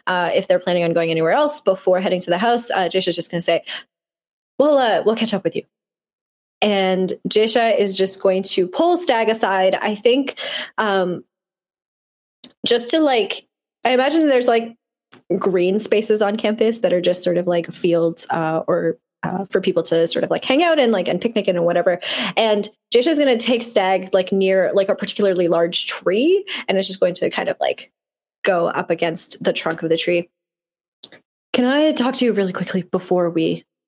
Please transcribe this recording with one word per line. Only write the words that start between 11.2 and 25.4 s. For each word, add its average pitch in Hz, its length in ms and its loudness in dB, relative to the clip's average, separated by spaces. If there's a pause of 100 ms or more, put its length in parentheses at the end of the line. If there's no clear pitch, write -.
just 233 260 0
to, 320 80 2
like, 262 480 0 (360)
I 233 80 2
imagine 285 360 2
there's, 254 200 2
like, 233 280 0 (640)
green 185 420 0
spaces 214 420 0
on 208 160 0
campus 220 420 0
that 175 140 0
are 180 80 2
just 180 220 0
sort 175 140 0
of, 180 100 -2
like, 170 240 -2
fields, 165 580 0
uh, 160 380 -2
or, 170 300 0 (260)
uh, 185 220 -4
for 190 160 -2
people 175 220 0
to 165 240 0
sort - 160 -2
of, 165 60 -2
like, 165 160 -4
hang 277 180 2
out 330 160 2
in, 240 120 4
like, 190 160 0
and 180 140 -2
picnic 226 260 -4
in 190 80 2
and 170 100 0
whatever. 175 340 2 (380)
And 214 320 0 (240)
Jasha's 294 240 2
gonna 269 200 2
take 233 260 -2
Stag, 190 500 0
like, 185 180 2
near, 190 420 2
like, 196 160 2
a 196 60 0
particularly 190 520 0